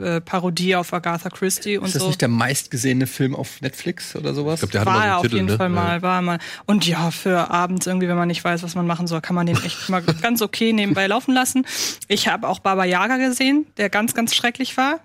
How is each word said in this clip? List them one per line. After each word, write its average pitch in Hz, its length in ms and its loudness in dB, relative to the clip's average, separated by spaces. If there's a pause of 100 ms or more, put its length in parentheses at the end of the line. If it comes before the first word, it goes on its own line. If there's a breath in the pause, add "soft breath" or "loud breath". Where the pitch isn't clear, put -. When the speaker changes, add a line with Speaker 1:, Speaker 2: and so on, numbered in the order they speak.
Speaker 1:
äh, 170 200 0
Parodie 180 560 0
auf 175 160 -2
Agatha 170 360 -4
Christie 196 480 -2
und 185 100 -4
Speaker 2:
Ist 185 100 -2
das 135 60 0
Speaker 1:
so. 185 60 0
Speaker 2:
nicht - 120 -2
der 131 80 4
meistgeistgesehene 127 800 0
Film 135 260 -2
auf 131 260 -10
Netflix - 540 -8
oder 147 180 -4
sowas? 147 300 -2
Speaker 3:
Ich 98 80 -4
glaub, - 0 -
der 104 120 0
hat 101 40 2
Speaker 1:
War 185 80 4
Speaker 3:
immer 202 80 4
so - 0 -
einen 208 80 2
Speaker 1:
er - 60 2
auf - 80 2
Speaker 3:
Titel, 117 100 0
Speaker 1:
jeden 107 140 2
Speaker 3:
ne? 104 80 2
Speaker 1:
Fall 185 140 0
Speaker 3:
Ja. 175 40 0
Speaker 1:
mal, 175 280 0
war 185 160 2
er 180 40 0
mal. 175 160 0 (280 loud breath)
Und 202 200 4
ja, 165 240 0
für 180 400 0
abends 180 380 0
irgendwie, 185 180 0
wenn 175 100 0
man 175 120 2
nicht 170 160 -2
weiß, 175 180 0
was 175 140 -8
man 175 100 0
machen 170 220 -2
soll, 165 120 -2
kann 180 140 -4
man 175 120 2
den 170 180 2
echt - 240 -8
mal 185 140 0
<laughs> 165 200 0
ganz 233 180 0
okay 226 320 0
nebenbei 202 360 2
laufen 247 260 0
lassen. 254 320 2 (400 loud breath)
Ich 202 220 0
hab 190 160 -2
auch 170 160 -2
Baba 190 240 2
Yaga 185 320 2
gesehen, 262 500 2 (100)
der 202 140 0
ganz, 214 240 0
ganz 233 220 0
schrecklich 247 400 -2
war. 285 280 2